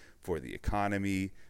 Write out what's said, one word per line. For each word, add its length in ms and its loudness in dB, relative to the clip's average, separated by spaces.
for 160 0
the 160 -6
economy, 760 2